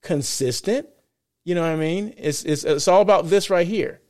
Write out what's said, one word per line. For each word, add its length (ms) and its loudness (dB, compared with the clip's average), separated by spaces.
consistent. 840 -4
You 120 -2
know 60 0
what 100 0
I 40 -2
mean? 400 -4
It's, 280 -4
it's, 180 -2
it's 240 0
all 160 6
about 260 4
this 220 2
right 160 2
here. 440 -4